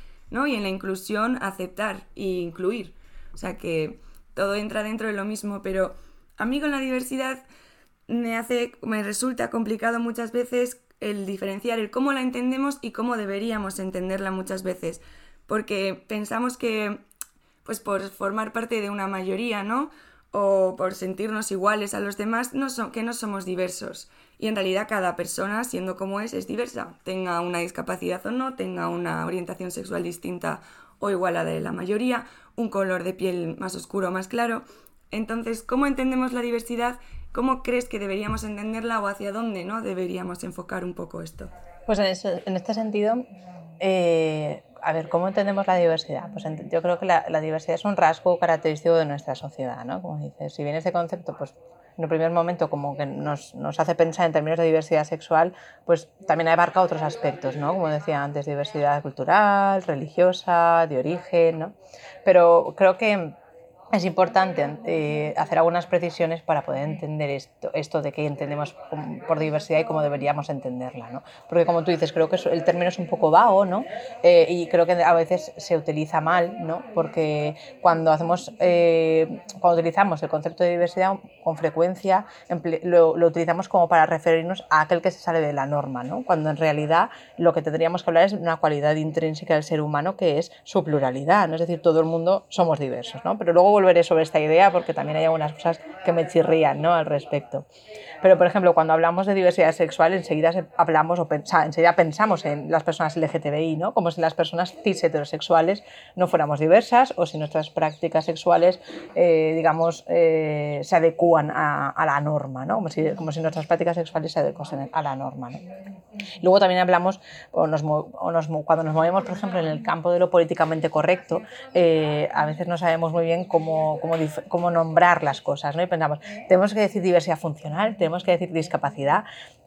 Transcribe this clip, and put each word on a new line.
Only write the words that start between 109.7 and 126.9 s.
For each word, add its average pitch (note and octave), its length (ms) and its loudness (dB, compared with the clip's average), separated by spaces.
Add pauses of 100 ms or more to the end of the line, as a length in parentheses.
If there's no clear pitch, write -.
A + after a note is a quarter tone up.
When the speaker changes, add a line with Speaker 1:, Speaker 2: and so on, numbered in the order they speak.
Speaker 2:
eh, D#3 760 2
se F#3+ 100 0
adecúan D#3+ 560 4
a, C#3+ 400 -2
a D#3+ 160 0
la C#3+ 140 0
norma, C#3 440 -4
¿no? D#3+ 120 -2
Como F3 140 -4
si, D#3 260 -2
como D#3 160 -6
si D#3+ 80 -8
nuestras D#3+ 260 -4
prácticas E3+ 300 -2
sexuales E3 340 -6
se - 80 -4
adecuasen C#3+ 540 -6
a D3 100 -2
la C3+ 140 -6
norma, C3 340 -10
¿no? - 80 -14 (840)
Luego F#3 180 8
también F#3 200 4
hablamos, F3+ 400 2 (300)
o E3 160 2
nos D3+ 160 0
mo-, D3+ 300 -2
o F3+ 180 -6
nos E3 180 0
mo-, D#3 160 -4
cuando E3 200 2
nos D3+ 100 -2
movemos, E3+ 300 2
por F#3 80 -8
ejemplo, F#3 260 -4
en D#3+ 80 0
el D#3 160 -4
campo E3 300 -2
de F3 80 2
lo F3+ 100 4
políticamente D#3+ 600 2
correcto, E3 520 0 (320)
eh, D#3 580 4
a D3+ 140 0
veces D#3+ 220 -4
no E3+ 100 -2
sabemos E3 340 0
muy E3+ 120 0
bien E3+ 220 0
cómo, D#3 540 0
cómo E3 160 0
dif-, D#3 300 -4
cómo F3 240 0
nombrar E3 540 4
las C#3 160 -2
cosas, D3 340 -4
¿no? E3+ 80 0
Y F3+ 40 0
pensamos, D#3 340 -2 (280)
"Tenemos F#3+ 240 6
que G#3+ 80 0
decir G#3 220 0